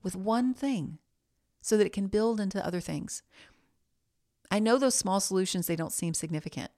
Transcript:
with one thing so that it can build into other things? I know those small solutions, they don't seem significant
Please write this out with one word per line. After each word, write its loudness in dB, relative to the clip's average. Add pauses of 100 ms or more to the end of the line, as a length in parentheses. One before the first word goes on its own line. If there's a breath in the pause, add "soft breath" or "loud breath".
with -4
one 2
thing -4 (600)
so 2
that 8
it 0
can -2
build 0
into -2
other -2
things? -8 (1300 soft breath)
I 2
know 6
those 4
small 0
solutions, 0
they 0
don't -4
seem -4
significant -6